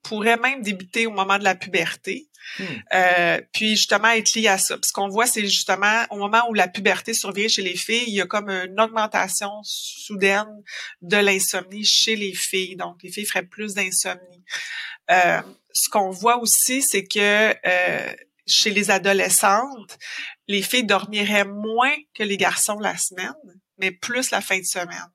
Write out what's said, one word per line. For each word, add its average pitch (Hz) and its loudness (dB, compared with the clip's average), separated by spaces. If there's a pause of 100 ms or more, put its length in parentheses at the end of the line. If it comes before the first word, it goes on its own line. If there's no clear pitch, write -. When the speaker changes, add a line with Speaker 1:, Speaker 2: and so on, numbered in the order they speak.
Speaker 1:
pourrait 226 2
même 254 0
débuter 208 -2
au 226 -2
moment 196 2
de 202 -4
la 185 4
puberté. 185 -4 (320)
Speaker 2:
Hmm. 196 -8 (300)
Speaker 1:
Euh, 180 4 (120)
puis 214 0
justement 208 2
être 220 2
lié 220 2
à 196 4
ça. - -2
Puis - -2
ce - -2
qu'on 196 -2
voit, 220 2
c'est 220 0
justement 202 2
au 208 -8
moment 208 2
où 220 -2
la 185 4
puberté 190 -2
survient 202 -2
chez 208 0
les 180 -4
filles, 226 -2
il 202 -6
y 196 0
a 180 0
comme 208 -4
une 190 -4
augmentation 214 0 (120)
soudaine 202 -2 (540)
de 185 0
l'insomnie 190 0
chez 220 4
les 202 -4
filles. 185 -2
Donc, 175 -10
les 180 -14
filles 208 -8
feraient 185 -2
plus 208 -10
d'insomnie. 185 -4 (680)
Euh, 175 6 (300)
ce - 0
qu'on 196 0
voit 220 2
aussi, 254 2
c'est 196 0
que, 208 2 (120)
euh, 180 0 (340)
chez - 4
les 202 0
adolescentes, 196 2 (500)
les 202 0
filles 247 0
dormiraient 202 2
moins 220 0 (200)
que 220 -6
les 202 -2
garçons 196 0
la 185 -2
semaine, 190 -6 (440)
mais 190 0
plus 247 -4
la 202 0
fin 190 -2
de 185 -6
semaine. 180 -6